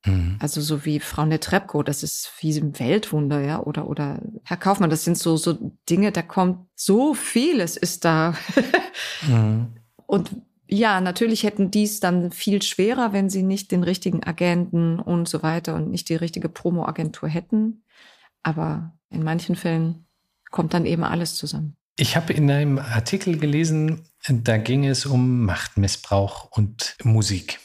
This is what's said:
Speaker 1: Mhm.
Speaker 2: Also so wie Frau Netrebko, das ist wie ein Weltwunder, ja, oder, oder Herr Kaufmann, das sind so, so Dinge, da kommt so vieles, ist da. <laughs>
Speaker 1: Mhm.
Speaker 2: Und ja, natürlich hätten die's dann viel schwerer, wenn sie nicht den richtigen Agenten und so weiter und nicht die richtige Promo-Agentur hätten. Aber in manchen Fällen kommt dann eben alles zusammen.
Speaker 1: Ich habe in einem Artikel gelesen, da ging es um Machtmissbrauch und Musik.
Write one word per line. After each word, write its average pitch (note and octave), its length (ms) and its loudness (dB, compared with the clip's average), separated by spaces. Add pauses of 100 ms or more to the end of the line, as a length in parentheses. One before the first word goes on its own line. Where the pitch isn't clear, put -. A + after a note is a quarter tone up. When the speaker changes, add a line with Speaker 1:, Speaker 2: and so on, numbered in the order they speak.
Speaker 1:
Mhm. F#2 340 2
Speaker 2:
Also D3+ 200 -4
so D3 240 -2
wie D3+ 160 0
Frau - 260 -2
Netrebko, D#3 560 0
das D3 200 -2
ist - 380 -8
wie D#3 180 0
ein C#3+ 200 -2
Weltwunder, D3 640 0
ja, C#3+ 200 -2
oder, D3 280 -6
oder D3 320 -4 (240)
Herr F3+ 120 -6
Kaufmann, F#3+ 340 2
das D#3 140 0
sind F3 140 2
so, E3 180 2
so D#3 400 -2 (120)
Dinge, G3+ 240 2
da F3+ 100 -2
kommt F3+ 520 0
so B3+ 400 2
vieles, A#3 640 0
ist - 280 -4
da. D#3+ 340 4
<laughs> - 60 -12 (840)
Speaker 1:
Mhm. A2+ 460 2 (320)
Speaker 2:
Und - 240 0 (360)
ja, G3+ 340 2
natürlich G#3 420 0
hätten G#3 280 0
die's G#3 300 0
dann F3+ 300 2
viel G3+ 320 0
schwerer, A3+ 500 0
wenn G3 160 2
sie F#3+ 140 0
nicht F#3+ 280 -2
den F3+ 120 2
richtigen F3 420 -2
Agenten E3+ 760 0
und E3+ 300 -2
so D#3 140 -4
weiter E3 320 -2
und D#3 160 -4
nicht - 180 -6
die D#3+ 60 0
richtige E3 340 -4
Promo-Agentur D#3+ 800 -4
hätten. G#3+ 560 -2 (580)
Aber D#3+ 500 -4 (180)
in D#3+ 120 -4
manchen E3+ 340 -2
Fällen E3 500 -2 (440)
kommt E3 240 -2
dann E3+ 120 2
eben E3 180 0
alles E3+ 320 -2
zusammen. D3+ 400 -8 (200)
Speaker 1:
Ich C#3 200 2
habe E3 160 0
in C#3+ 180 4
einem C#3+ 280 2
Artikel B2+ 580 -2
gelesen, D#3 680 0 (200)
da A#2 300 2
ging C3 300 2
es C3+ 200 0
um B2+ 380 4
Machtmissbrauch - 1040 0
und - 520 -2
Musik. G2+ 640 2